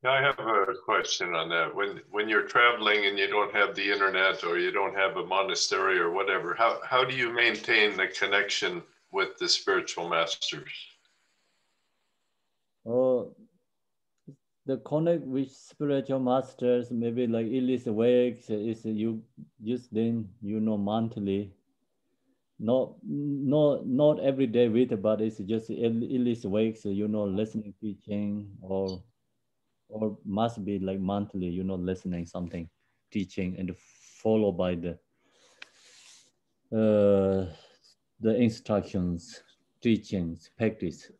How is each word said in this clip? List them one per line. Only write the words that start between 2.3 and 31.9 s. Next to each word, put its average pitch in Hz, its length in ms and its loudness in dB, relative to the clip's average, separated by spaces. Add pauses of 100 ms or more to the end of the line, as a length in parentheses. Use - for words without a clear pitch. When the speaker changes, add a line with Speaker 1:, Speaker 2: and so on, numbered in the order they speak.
Speaker 1:
traveling 107 600 4
and 98 120 0
you 98 100 2
don't 101 280 0
have 98 180 2
the 98 180 0
internet 95 520 2
or 87 160 0
you 90 100 2
don't 98 260 -2
have 95 220 0
a 87 80 -4
monastery 95 720 0
or 85 140 2
whatever, 95 420 -2
how, - 300 0
how 127 200 2
do 127 120 -4
you 120 180 -2
maintain 110 640 2
the 92 100 0
connection 98 760 -2 (280)
with 92 260 -2
the 90 100 -4
spiritual 90 640 -2
masters? 82 600 -2 (2250)
Speaker 2:
Oh, 123 480 0 (1300)
the 131 120 -2
connect 156 460 0
with 135 280 -4
spiritual 139 680 -2
masters, 123 680 0
maybe 117 380 -2
like 113 180 0
Ellis 127 400 -2
Wakes, 120 640 2
is 110 360 -4
you 110 360 -2 (420)
just 123 300 -6
then, 113 340 0 (140)
you 104 180 -4
know, 107 180 0
monthly. 101 760 -2 (1040)
Not, 123 360 0 (120)
not, 143 800 2
not 147 340 4
every 135 280 2
day 117 200 4
with, 117 340 2
but 107 200 2
it's 110 160 -2
just 110 320 -4
El-, 117 340 0
Ellis 120 400 0
Wakes, 110 420 0
you 104 220 -2
know, 107 180 0
listening 104 540 -4
teaching 104 720 -6 (120)
or, 95 420 -4 (840)
or 107 360 -4
must 107 400 -2
be 101 140 -2
like 95 200 -4
monthly, 98 480 -4
you 87 160 -4
know, 95 120 -4
listening 90 500 -4